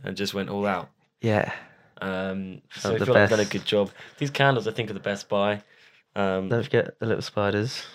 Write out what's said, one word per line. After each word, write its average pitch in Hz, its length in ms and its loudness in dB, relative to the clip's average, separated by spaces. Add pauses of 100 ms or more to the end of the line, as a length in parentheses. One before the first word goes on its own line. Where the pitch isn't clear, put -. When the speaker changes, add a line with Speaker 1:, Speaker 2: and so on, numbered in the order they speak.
Speaker 1:
and 95 120 -6
just 98 160 -4
went 98 160 -4
all 101 160 -2
out. 90 240 -2 (320)
Speaker 2:
Yeah. 107 320 2 (480)
Speaker 1:
Um, 95 600 -6 (120)
so 101 180 -2
Speaker 2:
Oh, - 20 2
Speaker 1:
I - 40 0
Speaker 2:
the 101 60 0
Speaker 1:
feel 123 100 4
like 104 100 8
I've 98 60 6
done 107 100 4
a - 20 2
Speaker 2:
best. 101 100 -2
Speaker 1:
good 101 140 -6
job. 101 240 2 (260)
These 143 140 -4
candles, 135 360 2
I 110 40 0
think, 107 180 -4
are 104 60 -8
the 95 60 -10
best 101 280 -6
buy. 104 340 0 (540)
Um, 95 320 0
Speaker 2:
Don't 117 140 0
forget - 360 0
the 113 60 -6
little 110 160 0
spiders. 104 600 -2 (120)